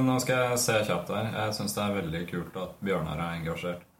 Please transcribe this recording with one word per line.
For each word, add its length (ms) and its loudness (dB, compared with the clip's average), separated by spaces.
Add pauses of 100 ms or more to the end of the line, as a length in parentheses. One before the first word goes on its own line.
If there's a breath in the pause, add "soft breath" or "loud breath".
nå 180 4
skal 300 2
jeg 80 2
se 140 2 (120)
kjapt 240 0
her. 240 0
Jeg 220 -2
synes 200 -4
det 80 0
er 200 0
veldig 280 -4
kult 320 -6
at 220 -8
Bjørnar 340 0
er 220 -4
engasjert. 400 -4 (200)